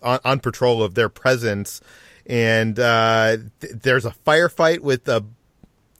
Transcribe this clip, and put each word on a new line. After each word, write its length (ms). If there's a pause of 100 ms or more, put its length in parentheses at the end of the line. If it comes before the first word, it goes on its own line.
on, 200
on 160
patrol 440
of 120
their 140
presence. 720 (460)
And, 500
uh, 600 (220)
th-, 220
there's 240
a 60
firefight 720
with, 280
uh, 120 (800)